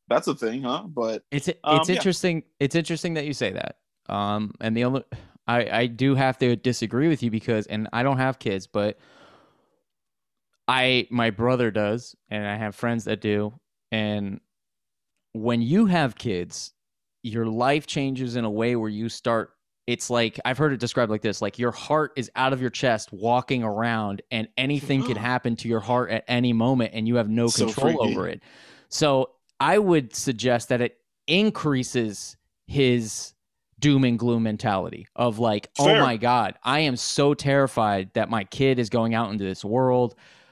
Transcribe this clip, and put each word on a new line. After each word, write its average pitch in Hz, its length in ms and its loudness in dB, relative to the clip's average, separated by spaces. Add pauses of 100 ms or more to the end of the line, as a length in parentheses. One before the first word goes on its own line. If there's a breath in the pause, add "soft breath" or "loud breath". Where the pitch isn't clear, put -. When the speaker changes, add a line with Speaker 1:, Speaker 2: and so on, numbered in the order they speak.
Speaker 1:
that's - 200 0
a - 60 -2
thing, 120 280 -4
huh? 139 260 -4
But 113 340 -4 (100)
Speaker 2:
It's, 143 160 -4
it's 165 160 -6
Speaker 1:
um, 156 220 4
yeah. 180 80 2
Speaker 2:
interesting. 175 480 0 (180)
It's 143 160 0
interesting 165 380 -2
that 147 120 -4
you 147 80 -4
say 104 180 -2
that. - 240 -8 (320)
Um, 101 520 -2
and 110 160 -2
the 120 80 2
only, 127 200 0 (440 loud breath)
I, 117 320 2
I 123 60 2
do 127 300 2
have 131 220 2
to 123 180 4
disagree 120 520 0
with 147 160 0
you 117 60 0
because, 107 360 -2
and 107 260 -6
I 120 100 0
don't 131 160 2
have 131 220 0
kids, 98 260 -4
but 107 320 -2 (1700 soft breath)
I, 127 420 2
my 117 200 2
brother 117 400 2
does, 107 440 -2 (160)
and 104 160 -4
I 101 100 -4
have 107 180 -6
friends 117 300 -2
that 107 160 -4
do. 104 320 0 (400)
And 104 480 -2 (920)
when 117 300 0
you 180 240 4
have 160 300 2
kids, - 560 -6 (500)
your 113 240 -4
life 127 400 0
changes 131 500 -4
in 117 80 -2
a 107 60 -2
way 117 260 0
where 110 120 -2
you 107 200 -6
start, 113 420 -2 (360)
it's 120 240 -4
like, 117 340 0
I've 123 140 -2
heard 147 140 2
it 120 80 -4
described 120 300 0
like 107 120 -2
this, 104 200 -2
like, 101 160 -4
your 120 140 0
heart 151 440 -2
is 117 200 -6
out 131 160 2
of 127 80 -2
your 127 100 -2
chest 113 420 0
walking 120 520 0
around, 107 640 -2
and 110 260 -4
anything 135 480 0
could 120 120 -2
Speaker 1:
<gasps> - 20 -6
Speaker 2:
happen 120 380 -2
to 113 120 -8
your 113 120 0
heart 123 300 0
at 110 180 -4
any 123 240 2
moment, 117 420 2
and 113 140 -2
you 120 80 2
have 110 120 0
no 117 200 2
Speaker 1:
So - 180 0
Speaker 2:
control 147 320 0
Speaker 1:
freaky. 113 160 0
Speaker 2:
over 92 140 -4
it. - 140 -10 (460 loud breath)
So 135 420 2 (280)
I 165 200 4
would 170 360 2
suggest 120 540 0
that 123 120 0
it 120 180 -2 (280)
increases 139 1080 0 (300)
his 123 680 0 (460)
doom 139 240 6
and 120 140 2
gloom 117 240 0
mentality 101 640 -4 (100)
of 117 220 0
like, 110 400 0
"Oh 143 80 4
Speaker 1:
Fair. 202 160 6
Speaker 2:
my 123 160 2
God, 120 440 0
I 139 180 0
am 139 160 0
so 143 380 0
terrified 120 800 0
that 110 160 -2
my 107 160 -2
kid 135 340 0
is 117 120 -2
going 113 240 0
out 113 180 -2
into 104 120 -4
this 95 200 -6
world. 123 500 2 (380 soft breath)